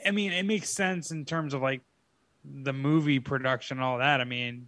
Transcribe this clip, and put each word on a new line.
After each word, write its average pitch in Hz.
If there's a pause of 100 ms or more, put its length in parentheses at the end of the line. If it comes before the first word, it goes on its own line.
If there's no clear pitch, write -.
I 196
mean, 202
it 180
makes 202
sense 185
in 160
terms 156
of, 135
like, 135 (640)
the 139
movie 147
production 131
and 131
all 127
that. 139
I 127
mean, 123